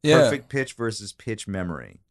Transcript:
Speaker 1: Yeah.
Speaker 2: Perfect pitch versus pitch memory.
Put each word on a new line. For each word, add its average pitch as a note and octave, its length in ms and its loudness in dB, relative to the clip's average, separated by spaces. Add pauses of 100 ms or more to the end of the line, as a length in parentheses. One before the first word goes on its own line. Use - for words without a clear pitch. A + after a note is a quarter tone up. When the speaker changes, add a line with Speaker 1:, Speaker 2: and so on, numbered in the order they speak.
Speaker 1:
Yeah. D3+ 140 6
Speaker 2:
Perfect C3+ 320 2
pitch C3+ 240 -4
versus G#2+ 380 -8
pitch - 360 -10
memory. E2+ 520 -8 (100)